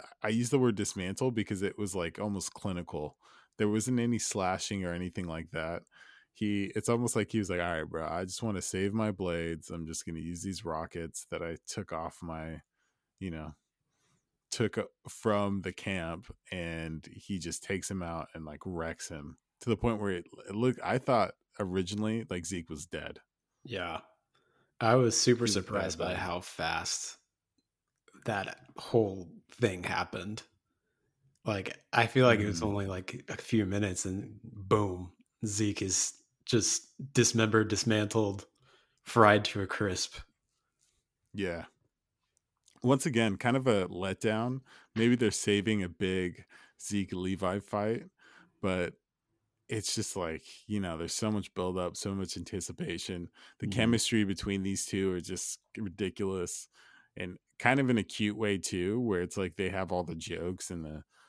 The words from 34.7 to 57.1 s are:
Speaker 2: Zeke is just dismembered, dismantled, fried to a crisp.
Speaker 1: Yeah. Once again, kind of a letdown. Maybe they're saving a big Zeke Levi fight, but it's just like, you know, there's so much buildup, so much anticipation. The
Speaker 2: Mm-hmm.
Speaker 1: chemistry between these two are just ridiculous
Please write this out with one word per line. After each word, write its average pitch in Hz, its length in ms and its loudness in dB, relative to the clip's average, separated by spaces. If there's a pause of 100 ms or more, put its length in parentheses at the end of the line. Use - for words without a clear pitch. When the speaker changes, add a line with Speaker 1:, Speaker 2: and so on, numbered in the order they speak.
Speaker 2:
Zeke 104 380 0
is - 300 0 (320)
just - 460 2 (220)
dismembered, 110 540 6
dismantled, 107 800 2 (560)
fried 104 420 10
to - 160 -2
a 95 60 -2
crisp. - 500 -2 (1160)
Speaker 1:
Yeah. 87 320 -4 (1160)
Once 135 220 4
again, 113 320 2
kind 123 200 2
of 131 100 0
a 98 200 4
letdown. 110 720 -2 (340)
Maybe 117 200 6
they're 117 160 4
saving 101 500 2
a 90 80 -2
big 92 560 -2 (360)
Zeke 101 320 -2
Levi 92 460 0
fight, 104 460 -2 (560)
but 92 320 0 (760)
it's 110 260 -2
just - 220 -4
like, 82 280 -4 (240)
you 104 100 0
know, 87 180 -4
there's 82 180 -4
so 107 160 0
much 101 240 -2
buildup, 90 420 -2
so 98 180 -4
much 95 220 -4
anticipation. 87 920 -6 (300)
The - 80 -4
Speaker 2:
Mm-hmm. 113 280 4 (120)
Speaker 1:
chemistry 107 180 4
between 98 380 -2
these 98 220 -2
two 95 280 0
are 90 80 -2
just - 400 -8 (160)
ridiculous 95 920 -4 (480)